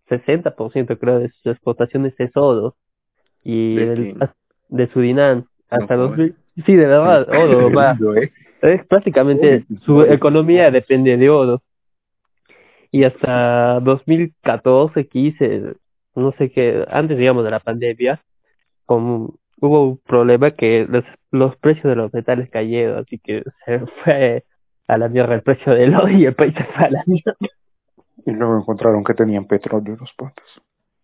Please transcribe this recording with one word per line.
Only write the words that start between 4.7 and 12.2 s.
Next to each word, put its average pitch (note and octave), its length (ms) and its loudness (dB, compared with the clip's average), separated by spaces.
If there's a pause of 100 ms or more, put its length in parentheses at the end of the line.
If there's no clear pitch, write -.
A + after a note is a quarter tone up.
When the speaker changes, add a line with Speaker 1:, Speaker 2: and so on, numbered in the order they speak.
Speaker 1:
Surinam, C3 480 0
Speaker 2:
No A#2+ 60 -14 (240)
Speaker 1:
hasta A#2+ 260 -4
Speaker 2:
jodas. B2+ 140 -2
Speaker 1:
dos D3 80 -8
mil, D#3+ 180 -2 (300)
sí, G3 100 4
de D#3+ 120 6
verdad, D3 420 4
Speaker 3:
<laughs> C#3 80 -2
Speaker 1:
oro, B2+ 340 4
va. C3+ 220 2
Speaker 3:
Lindo, A2 220 -2
¿eh? C3+ 180 -2 (300)
Speaker 1:
Es F3+ 240 2
prácticamente C#3+ 840 2
Speaker 3:
Uy, G#2+ 160 -10
Speaker 1:
su D3 120 2
Speaker 3:
pues, D3+ 140 6
Speaker 1:
economía D#3 600 2
Speaker 3:
pues. - 20 -4
Speaker 1:
depende B2+ 440 2
de C3 120 4
oro. B2+ 320 2 (1300)